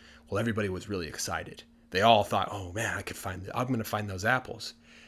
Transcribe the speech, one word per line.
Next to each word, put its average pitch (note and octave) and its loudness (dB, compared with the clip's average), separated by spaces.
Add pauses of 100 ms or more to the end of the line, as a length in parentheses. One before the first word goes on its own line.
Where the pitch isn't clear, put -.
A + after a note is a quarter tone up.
(300)
Well, G2 0
everybody G#2+ 0
was F#2 -6
really F#2 -4
excited. - -6 (260)
They F#2 2
all A2 10
thought, G2 0
"Oh F#2+ -8
man, G2+ -2
I G2+ -6
could - -10
find F#2 -8
th-, G#2 -10
I'm B2 -2
gonna A#2+ 0
find G#2 -4
those F#2+ -4
apples." - -2 (320)